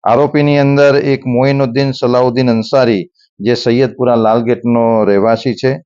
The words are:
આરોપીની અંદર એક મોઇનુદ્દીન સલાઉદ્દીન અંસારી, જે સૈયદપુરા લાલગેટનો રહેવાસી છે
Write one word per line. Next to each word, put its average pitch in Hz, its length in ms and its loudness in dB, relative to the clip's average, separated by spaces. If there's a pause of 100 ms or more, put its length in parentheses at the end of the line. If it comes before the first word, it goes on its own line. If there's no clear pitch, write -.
આરોપીની 143 540 0
અંદર 139 380 2
એક 139 320 -2
મોઇનુદ્દીન 135 640 -2
સલાઉદ્દીન 127 580 0
અંસારી, 113 600 0 (300)
જે 110 140 -2
સૈયદપુરા 120 600 0
લાલગેટનો 113 880 0
રહેવાસી 110 500 0
છે 135 340 -4